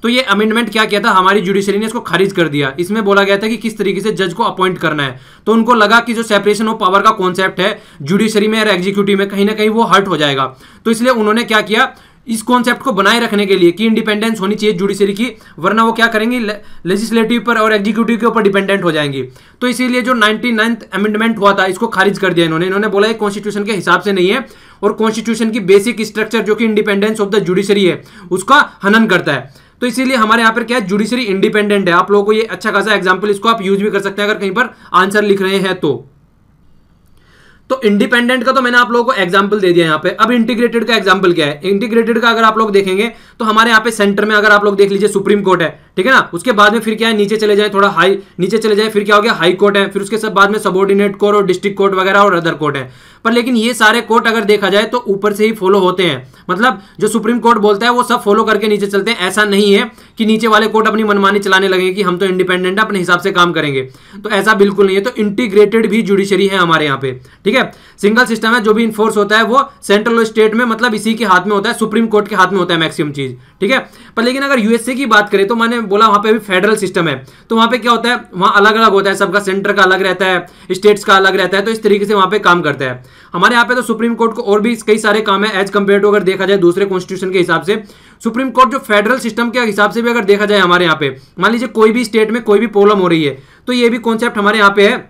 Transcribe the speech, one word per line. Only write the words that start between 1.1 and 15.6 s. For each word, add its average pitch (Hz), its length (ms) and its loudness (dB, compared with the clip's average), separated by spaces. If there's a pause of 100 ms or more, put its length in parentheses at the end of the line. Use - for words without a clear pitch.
हमारी 190 300 2
जुडिशरी 196 380 -2
ने 220 80 -4
इसको 226 160 -6
खारिज 190 300 -2
कर 170 160 0
दिया। 143 320 -2
इसमें 208 240 -2
बोला 202 200 2
गया 196 140 0
था 220 100 -4
कि 220 100 -4
किस 220 200 -8
तरीके 185 220 -2
से 202 140 -4
जज 175 180 -4
को 226 120 -4
अपॉइंट 185 340 -2
करना 151 240 -2
है, 127 160 -6 (280)
तो 214 60 0
उनको 226 220 2
लगा 220 260 2
कि 233 140 -6
जो 226 100 -4
separation 208 440 0
of 220 120 -4
power 196 240 2
का 220 80 6
कॉन्सेप्ट 185 480 -2
है 202 180 -2 (240)
जुडिशरी 202 460 0
में 220 120 0
और 214 80 0
एग्जीक्यूटिव 196 500 0
में 196 100 -2
कहीं 202 180 0
ना 220 80 0
कहीं 214 160 0
वो 226 140 0
हर्ट 196 240 0
हो 175 80 -2
जाएगा, 139 380 -2 (300)
तो 226 60 0
इसलिए 233 220 0
उन्होंने 220 320 0
क्या 214 180 0
किया, 226 320 -2 (320)
इस 226 160 -6
कॉन्सेप्ट 247 400 0
को 269 100 -2
बनाए 202 280 2
रखने 208 260 -2
के 190 100 2
लिए 175 160 4
कि 214 140 -2
इंडिपेंडेंस 220 540 -2
होनी 196 140 -2
चाहिए 214 220 -2
जुडिशरी 196 380 -2
की, 226 160 -4 (280)
वरना 214 260 0